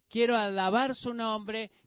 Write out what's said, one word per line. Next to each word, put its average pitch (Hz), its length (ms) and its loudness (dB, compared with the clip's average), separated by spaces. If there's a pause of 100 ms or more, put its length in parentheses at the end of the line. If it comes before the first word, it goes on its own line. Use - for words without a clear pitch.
Quiero 233 280 2
alabar 208 580 2
su 240 180 -6
nombre, 220 580 -6 (160)